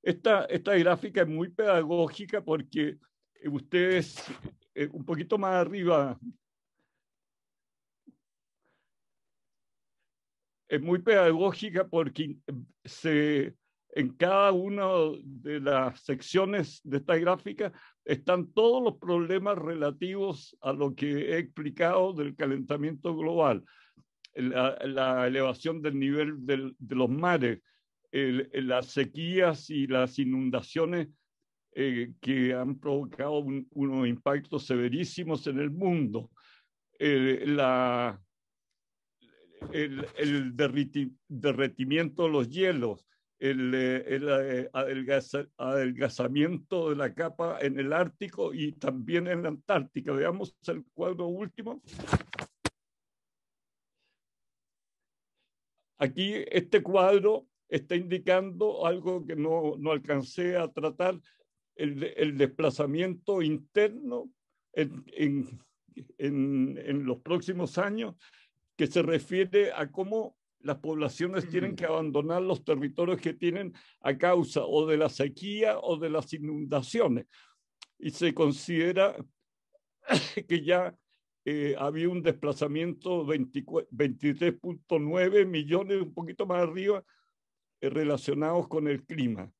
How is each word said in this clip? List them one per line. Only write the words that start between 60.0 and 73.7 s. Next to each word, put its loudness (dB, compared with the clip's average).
a 0
tratar, -2
el, -4
el 2
desplazamiento 0
interno 0
en, -2
en, -2
en, 0
en -4
los -2
próximos -4
años, -4
que 0
se 2
refiere 2
a -6
cómo -4
las -4
poblaciones -2
tienen -2
que -6
abandonar 0
los -2
territorios 0
que -4
tienen -2